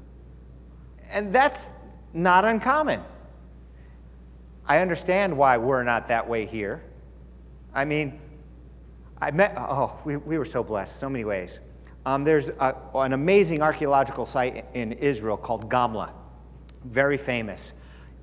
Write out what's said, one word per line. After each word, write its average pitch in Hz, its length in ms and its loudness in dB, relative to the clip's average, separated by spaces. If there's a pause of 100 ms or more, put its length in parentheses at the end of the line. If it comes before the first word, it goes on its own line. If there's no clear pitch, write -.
(1120)
and 202 200 -4
that's 269 380 2 (440)
not 180 320 6
uncommon. 226 580 2 (1600)
I 147 140 6
understand 180 580 2
why 135 200 6
we're 127 260 2
not 117 240 0
that 113 200 0
way 113 200 -2
here. 110 340 -6 (920)
I 139 100 0
mean, 147 340 -2 (1000)
I 143 80 -2
met, 190 260 2
oh, 131 480 -2
we, 143 140 -4
we 147 220 -4
were 127 60 -4
so 120 180 -2
blessed, 101 320 -6
so 135 140 -8
many 120 160 -6
ways. 95 340 -6 (480)
Um, 139 160 0
there's 156 260 4
a, 135 260 -2 (200)
an 131 180 0
amazing 165 480 4
archaeological 139 640 2
site 127 480 -4
in 117 200 -4
Israel 113 440 0
called 107 320 -6
Gamla, 113 400 0 (720)
very 135 340 0
famous. 113 560 -6 (500)